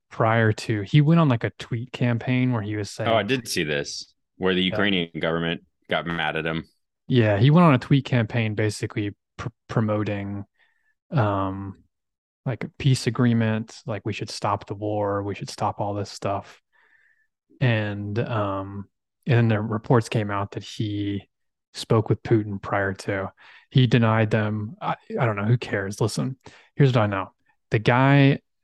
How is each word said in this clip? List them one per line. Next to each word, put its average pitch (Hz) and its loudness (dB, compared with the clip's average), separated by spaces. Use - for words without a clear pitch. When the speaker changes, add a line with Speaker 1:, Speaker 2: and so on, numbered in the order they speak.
Speaker 1:
prior 113 4
to, 107 -4
he 147 4
went 160 6
on, 156 4
like, 117 0
a 110 -4
tweet - -8
campaign 127 0
where 113 -2
he 104 -6
was 104 -6
saying 113 -6
Speaker 2:
Oh, 117 4
I 110 4
did 120 -2
see - -2
this, 73 -4
where 92 0
the 90 2
Speaker 1:
Yeah. 90 0
Speaker 2:
Ukrainian 95 0
government 82 -2
got 80 -2
mad 82 -2
at 78 -2
him. 80 -4
Speaker 1:
Yeah, 110 4
he 127 6
went 175 6
on 151 8
a 127 4
tweet 135 2
campaign 113 -2
basically 107 -4
pr-, - -12
promoting, 104 -2
um, 98 -2
like, 123 -6
a 156 -8
peace - 2
agreement, 113 0
like, 104 -8
we 107 -4
should 110 -10
stop - -4
the - -10
war, 101 -4
we 101 -6
should - -12
stop - -6
all 101 -4
this 101 -6
stuff. - -8
And, 104 -2
um, 101 -6
and 131 2
then 117 4
the 107 0
reports 110 0
came 104 -2
out 101 -4
that 98 -10
he 101 -6
spoke - 0
with - 0
Putin 104 0
prior 98 -2
to. 98 -6
He 127 4
denied 113 4
them. 107 -2
I, - -4
I 123 2
don't 107 -2
know. 101 -4
Who 117 4
cares? 101 -6
Listen, 131 -2
here's 131 4
what 120 4
I 107 2
know. 98 -6
The 113 2
guy 139 6